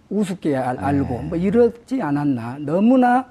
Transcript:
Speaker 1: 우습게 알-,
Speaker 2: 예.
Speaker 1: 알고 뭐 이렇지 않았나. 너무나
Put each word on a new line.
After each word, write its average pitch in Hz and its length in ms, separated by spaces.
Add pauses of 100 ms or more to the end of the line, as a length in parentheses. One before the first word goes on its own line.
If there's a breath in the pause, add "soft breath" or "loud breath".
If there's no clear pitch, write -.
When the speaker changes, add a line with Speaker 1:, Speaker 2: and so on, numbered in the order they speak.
Speaker 1:
우습게 180 460
알-, 127 220
Speaker 2:
예. - 20
Speaker 1:
알고 139 440
뭐 156 140
이렇지 233 640
않았나. 143 600
너무나 247 680